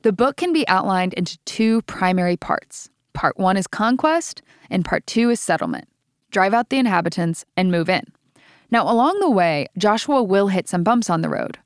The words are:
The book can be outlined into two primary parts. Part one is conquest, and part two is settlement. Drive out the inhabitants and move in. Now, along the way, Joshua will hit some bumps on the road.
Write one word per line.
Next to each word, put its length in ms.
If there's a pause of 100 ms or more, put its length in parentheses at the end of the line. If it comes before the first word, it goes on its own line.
The 100
book 240
can 160
be 160
outlined 460
into 240
two 440
primary 540
parts. 540 (240)
Part 240
one 180
is 100
conquest, 760 (260)
and 160
part 220
two 240
is 100
settlement. 480 (420)
Drive 220
out 160
the 80
inhabitants 720 (100)
and 140
move 180
in. 160 (680)
Now, 180
along 320
the 100
way, 380 (100)
Joshua 440
will 260
hit 200
some 160
bumps 240
on 140
the 80
road. 360